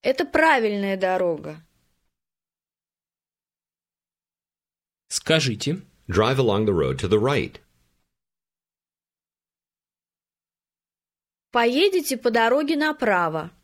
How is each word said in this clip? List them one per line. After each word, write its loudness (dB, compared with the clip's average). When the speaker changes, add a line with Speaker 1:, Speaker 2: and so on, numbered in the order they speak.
Speaker 1:
Это -2
правильная 0
дорога. -4
Speaker 2:
Скажите. -2
Speaker 3:
Drive 2
along 2
the 2
road 0
to -4
the 4
right. -2
Speaker 1:
Поедете 0
по 0
дороге 2
направо. -2